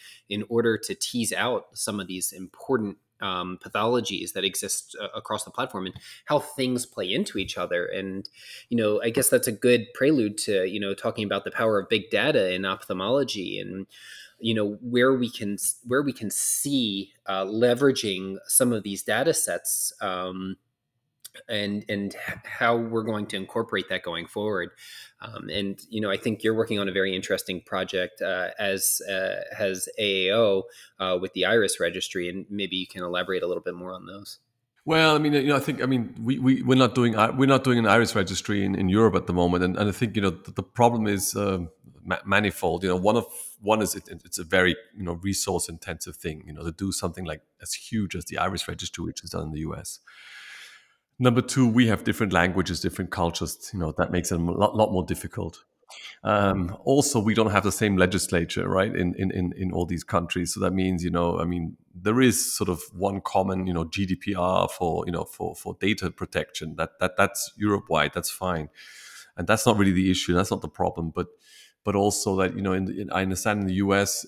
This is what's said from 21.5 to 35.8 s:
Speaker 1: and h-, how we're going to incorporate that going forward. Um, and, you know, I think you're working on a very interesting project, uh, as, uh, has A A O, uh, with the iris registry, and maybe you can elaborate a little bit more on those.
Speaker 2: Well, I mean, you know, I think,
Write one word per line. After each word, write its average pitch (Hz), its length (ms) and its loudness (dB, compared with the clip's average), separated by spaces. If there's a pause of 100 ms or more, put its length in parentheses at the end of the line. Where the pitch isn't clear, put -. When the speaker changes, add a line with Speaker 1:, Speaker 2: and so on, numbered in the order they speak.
Speaker 1:
and 101 240 -4
h-, - 300 -10
how 117 340 0
we're 113 240 -2
going 107 240 -2
to - 100 -8
incorporate 98 540 -4
that 92 140 -4
going 85 240 -6
forward. 101 420 -4 (500)
Um, - 300 -12
and, 98 300 -4 (100)
you 110 100 -6
know, 104 120 -2
I 98 60 0
think 110 260 -4
you're 110 100 2
working 110 240 0
on 101 100 -2
a 95 40 -4
very 95 240 0
interesting 92 460 -4
project, 92 600 -4
uh, 92 280 -2 (100)
as, 98 500 -2
uh, 95 320 -2 (160)
has 95 400 -2
A 95 300 2
A 98 80 2
O, 101 280 4 (360)
uh, 92 200 0
with 92 140 -6
the 90 120 0
iris 101 340 2
registry, 87 500 -2
and 90 220 -8
maybe 101 240 -4
you 92 100 -4
can - 160 -12
elaborate 90 400 -2
a 87 60 -2
little 87 160 -4
bit 90 100 -6
more 90 200 -12
on 92 120 -16
those. 98 320 -16 (480)
Speaker 2:
Well, 160 300 6
I - 20 6
mean, 151 160 2
you 139 140 4
know, 147 80 6
I 135 40 4
think, 139 220 -4